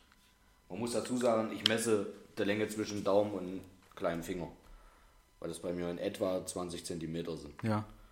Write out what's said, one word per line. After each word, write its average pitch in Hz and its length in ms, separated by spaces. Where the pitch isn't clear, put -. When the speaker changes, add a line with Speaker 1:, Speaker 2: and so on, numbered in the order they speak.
Speaker 1:
Man 90 100
muss 117 140
dazu 117 240
sagen, 113 360
ich 101 140
messe 110 400
die 107 60
Länge 104 240
zwischen 104 340
Daumen 104 300
und 92 280
kleinen 85 260
Finger. 87 240
Weil 82 80
das 82 120
bei 90 120
mir 87 180
in 87 80
etwa 92 480
zwanzig 87 400
Zentimeter 80 500
sind. 71 280
Speaker 2:
Ja. 107 200